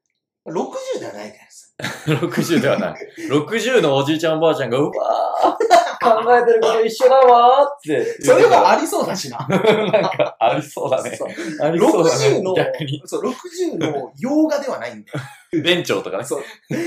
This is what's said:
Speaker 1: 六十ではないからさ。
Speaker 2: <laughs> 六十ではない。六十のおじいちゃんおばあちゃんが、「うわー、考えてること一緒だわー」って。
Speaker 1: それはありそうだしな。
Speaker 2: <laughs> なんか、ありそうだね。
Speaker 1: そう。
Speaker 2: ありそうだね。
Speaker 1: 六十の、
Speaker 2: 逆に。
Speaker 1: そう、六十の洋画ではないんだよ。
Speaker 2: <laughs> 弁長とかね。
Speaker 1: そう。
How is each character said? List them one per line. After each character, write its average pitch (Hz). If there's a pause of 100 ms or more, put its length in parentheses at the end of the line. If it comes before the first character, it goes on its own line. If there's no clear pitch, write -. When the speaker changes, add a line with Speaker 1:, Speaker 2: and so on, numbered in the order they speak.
(460)
Speaker 1:
六 180 (180)
十 -
で -
は -
な 208
い -
か -
ら -
さ。 - (500)
Speaker 2:
<laughs> -
六 -
十 156
で 139
は 101
な 90
い。 - (220)
六 156
十 233
の 143
お 139
じ 156
い 156
ち 165
ゃ 160
ん 160
お -
ば 160
あ 147
ち 135
ゃ 123
ん 113
が、 123
「う 147
わ -
ー、 -
考 240
え 240
て 226
る 220
こ 220
と 220
一 226
緒 247
だ 262
わ 254
ー」 -
っ -
て。 -
Speaker 1:
そ -
れ -
は -
あ -
り 320
そ 320
う 175
だ 175
し 131
な。 -
Speaker 2:
<laughs> 139
な 196
ん 208
か、 -
あ 120
り 151
そ -
う -
だ 127
ね。 -
Speaker 1:
そ -
う。 - (320)
Speaker 2:
あ 147
り 170
そ 226
う -
だ -
ね。 135
Speaker 1:
六 139
十 -
の、 185
Speaker 2:
逆 147
に。 -
Speaker 1:
そ 160
う、 -
六 247 (140)
十 330
の 147
洋 294
画 294
で 269
は -
な 117
い 117
ん 107
だ -
よ。 - (160)
Speaker 2:
<laughs> -
弁 170
長 98
と 90
か 92
ね。 117
Speaker 1:
そ 143
う。 139 (440)